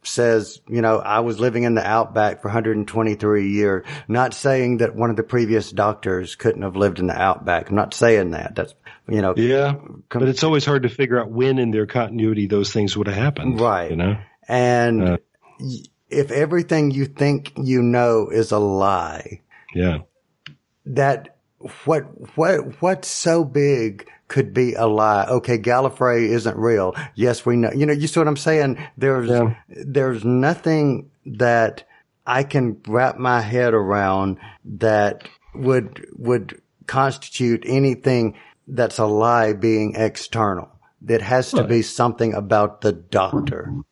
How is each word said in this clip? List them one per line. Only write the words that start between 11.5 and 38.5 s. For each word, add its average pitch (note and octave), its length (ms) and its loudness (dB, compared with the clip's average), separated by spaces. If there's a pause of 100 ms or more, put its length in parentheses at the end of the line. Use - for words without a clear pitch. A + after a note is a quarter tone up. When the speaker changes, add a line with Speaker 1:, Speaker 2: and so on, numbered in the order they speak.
Speaker 2:
in A#2+ 140 0
their G#2+ 160 0
continuity A2 580 0
those G2+ 260 0
things G#2 240 -2
would G#2 120 -2
have G2 100 -4
happened. C3 420 -2
Speaker 1:
Right. F#2+ 300 0
Speaker 2:
You D#2+ 80 -4
know? G2 200 0 (300)
Speaker 1:
And A#2+ 560 2
Speaker 2:
Uh, F2 140 2 (420)
Speaker 1:
y-, C3 240 -10 (260)
if C#3 220 -2
everything D#3 600 0
you C3+ 140 0
think C#3+ 520 -2
you C3 260 2
know A#2+ 460 4
is A2 220 0
a G#2+ 80 2
lie, F#2+ 840 0 (340)
Speaker 2:
Yeah. F2 240 0 (840)
Speaker 1:
that C3+ 520 -2 (480)
what, D3 180 2 (320)
what, E3 460 0
what's F#3 260 0
so E3 380 0
big C3+ 640 0 (200)
could G#2 260 -2
be B2 200 2
a A2+ 140 2
lie? G#2+ 380 4
Okay, B2 340 0
Gallifrey A#2+ 680 2
isn't A2+ 280 0
real. G#2+ 380 2 (200)
Yes, A#2 300 0
we A#2+ 100 2
know. A#2+ 160 2
You C#3+ 140 0
know, D3+ 80 0
you D3 140 -2
see E3+ 120 0
what D3+ 80 2
I'm D3 100 0
saying? D3 420 0 (180)
There's, C3 320 0
Speaker 2:
Yeah. A#2 240 2 (160)
Speaker 1:
there's C3 560 -2
nothing C#3+ 840 0 (140)
that A#2 580 2 (420)
I B2+ 180 0
can B2+ 340 -2 (100)
wrap B2 300 0
my B2 240 0
head A#2+ 320 0
around G2 640 0 (280)
that G#2 600 0 (260)
would, B2 540 -2 (100)
would A#2+ 420 -2 (280)
constitute B2+ 800 -2
anything B2+ 720 0 (300)